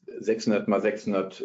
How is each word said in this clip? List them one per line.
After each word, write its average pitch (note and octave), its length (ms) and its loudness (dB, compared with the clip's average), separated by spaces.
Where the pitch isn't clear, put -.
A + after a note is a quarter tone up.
sechshundert G#2+ 600 0
mal G2+ 140 4
sechshundert, G2+ 640 -2